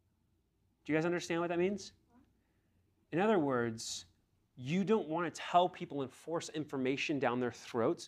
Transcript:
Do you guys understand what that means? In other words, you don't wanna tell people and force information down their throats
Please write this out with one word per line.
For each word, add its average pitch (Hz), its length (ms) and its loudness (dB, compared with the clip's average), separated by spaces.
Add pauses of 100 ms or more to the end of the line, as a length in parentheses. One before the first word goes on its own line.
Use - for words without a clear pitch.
(840)
Do 147 80 -2
you 156 40 4
guys 160 80 2
understand 175 360 -2
what 175 60 -2
that 170 100 -2
means? 196 360 0 (1200)
In 151 80 0
other 208 200 4
words, 120 640 -2 (500)
you 156 300 0
don't 185 240 2
wanna 160 220 0
tell 180 360 4
people 165 340 -6
and 127 80 -4
force - 400 -6
information 139 720 -2
down 123 220 2
their 120 100 0
throats 127 560 -2